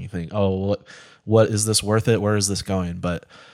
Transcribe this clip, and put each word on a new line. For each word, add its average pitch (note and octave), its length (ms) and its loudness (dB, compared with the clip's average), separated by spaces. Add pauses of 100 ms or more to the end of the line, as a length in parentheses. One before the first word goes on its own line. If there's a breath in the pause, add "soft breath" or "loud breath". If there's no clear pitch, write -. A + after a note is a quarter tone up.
you - 80 -12
think, E2+ 240 -10
"Oh, G2+ 160 2 (180)
what, G2+ 140 -2 (440 loud breath)
what, A2 240 6
is G#2 160 0
this A2 160 0
worth G#2+ 260 0
it? A2 140 2
Where G#2 160 2
is G2 100 0
this F#2+ 140 -4
going?" F2+ 380 -4
But F2 260 -4 (280 loud breath)